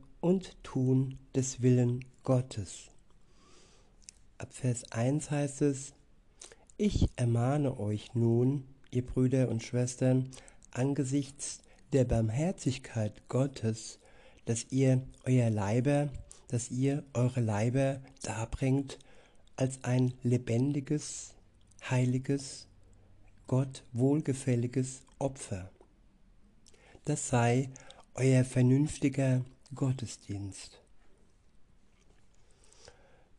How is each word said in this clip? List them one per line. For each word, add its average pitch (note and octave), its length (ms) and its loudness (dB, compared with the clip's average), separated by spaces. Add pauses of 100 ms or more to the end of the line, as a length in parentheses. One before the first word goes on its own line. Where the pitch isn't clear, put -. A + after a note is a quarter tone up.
(220)
und F3+ 400 -2
Tun C3 560 0 (160)
des C3 280 -2
Willen B2 420 4 (200)
Gottes. B2+ 680 -2 (1500)
Ab - 160 -12
Vers - 400 -4
eins C3 380 -2
heißt C#3+ 320 -2
es: C#3 320 0 (840)
„Ich - 400 2
ermahne B2 640 0
euch G#2+ 340 -4
nun, A#2+ 500 2 (260)
ihr B2 160 -2
Brüder B2+ 420 2
und A2+ 140 -2
Schwestern, B2+ 680 0 (440)
angesichts C3+ 920 -2 (320)
der C3 100 6
Barmherzigkeit A#2+ 1300 -2
Gottes, B2+ 680 -2 (460)
dass A#2 240 -2
ihr C3 320 4 (240)
euer B2+ 240 4
Leiber, B2 600 2 (380)
dass A#2+ 220 -4
ihr C3+ 320 0 (120)
eure B2 260 2
Leiber B2 640 0 (200)
darbringt C3 760 -2 (580)
als C3 280 -4
ein B2+ 280 2 (100)
lebendiges, B2 1120 -2 (540)
heiliges, C3 800 -2 (800)
Gott C3 380 -2 (100)
wohlgefälliges C3 1080 0 (180)
Opfer. G2+ 520 -8 (1400)
Das D3 220 -2
sei B2 420 2 (420)
euer B2+ 320 4
vernünftiger C3 1040 2 (260)
Gottesdienst.“ G#2 1120 -6 (2500)